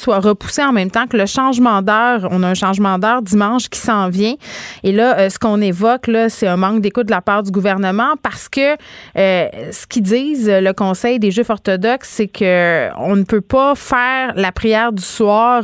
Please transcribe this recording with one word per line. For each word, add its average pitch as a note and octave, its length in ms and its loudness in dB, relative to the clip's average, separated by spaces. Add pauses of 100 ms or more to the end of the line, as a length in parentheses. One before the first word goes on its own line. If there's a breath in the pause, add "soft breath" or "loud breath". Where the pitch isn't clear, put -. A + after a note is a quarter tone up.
soit G#3 180 2
repoussé G#3 440 0
en C#4 80 2
même F#3+ 180 0
temps A3+ 160 -2
que - 100 -4
le C#4+ 120 2
changement B3 560 2
d'heure. A3 380 2 (100)
On F3+ 100 0
a F3+ 60 2
un F#3 80 2
changement F#3+ 420 0
d'heure A3 240 0
dimanche G#3 480 0
qui - 80 -12
s'en G3+ 320 0
vient. G3+ 240 0 (500 loud breath)
Et G3 80 0
là, A3 280 2
euh, G3 100 4
ce - 80 -12
qu'on G#3 240 0
évoque, G#3 460 0
là, A3+ 220 2
c'est G#3+ 180 -2
un F3+ 100 0
manque G3+ 240 0
d'écoute G#3 240 -2
de G3+ 60 -2
la F#3 100 0
part G#3 220 0
du G3 80 -4
gouvernement G3 600 0 (100)
parce - 260 -8
que, C#4 240 0 (440 loud breath)
euh, F#3 280 2 (260)
ce - 140 -10
qu'ils - 160 -2
disent, B3 480 0
le F#3+ 240 4
Conseil G#3 460 0
des G#3 100 2
Juifs A3 220 0
orthodoxes, G#3 580 -2
c'est G#3+ 180 -2
que F3 720 0
on F3+ 180 0
ne G3 80 4
peut G#3 180 0
pas C4+ 340 2
faire B3+ 600 -2
la F#3 160 -2
prière A3 400 0
du F#3+ 120 -6
soir. A3+ 600 2